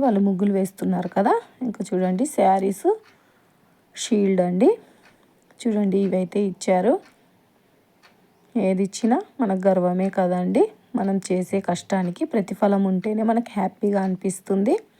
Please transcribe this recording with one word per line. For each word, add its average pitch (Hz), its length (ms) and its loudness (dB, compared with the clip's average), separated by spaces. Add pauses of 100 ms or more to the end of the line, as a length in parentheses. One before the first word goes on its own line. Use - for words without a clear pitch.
వాళ్ళు 208 240 2
ముగ్గులు 196 300 0
వేస్తున్నారు 185 580 -2
కదా, 208 180 2 (340)
ఇంకా 208 200 -8
చూడండి 185 480 -2
శారీస్, 190 500 0 (1200)
షీల్డ్ 196 460 2
అండి. 196 200 4 (960)
చూడండి 208 340 0 (120)
ఇవైతే 185 320 -2 (100)
ఇచ్చారు. 190 420 0 (1600)
ఏది 190 340 0
ఇచ్చినా 233 300 0 (220)
మనకు 190 260 -2
గర్వమే 185 420 2 (100)
కదండి. 185 460 2 (340)
మనం 196 180 -2 (140)
చేసే 180 280 -2 (120)
కష్టానికి 180 540 -4 (100)
ప్రతిఫలం 202 580 0
ఉంటేనే 214 400 -2
మనకు 233 240 -2
హ్యాపీగా 196 520 -2
అనిపిస్తుంది. 196 680 -2 (220)